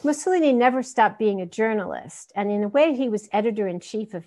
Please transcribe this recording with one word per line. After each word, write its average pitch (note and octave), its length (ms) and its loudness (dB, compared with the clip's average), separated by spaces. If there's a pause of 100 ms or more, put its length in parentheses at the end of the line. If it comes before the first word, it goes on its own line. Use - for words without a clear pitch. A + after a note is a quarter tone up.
Mussolini D4+ 500 2
never B3 300 4
stopped G#3+ 360 0
being G3+ 240 0
a F3+ 40 -8
journalist. G3+ 880 -4
And G3+ 160 -2
in G#3 140 0
a G#3 40 -2
way, C#4+ 260 4
he B3 160 -2
was G#3 220 -4
editor-in-chief G#3 800 -2
of E3 120 -10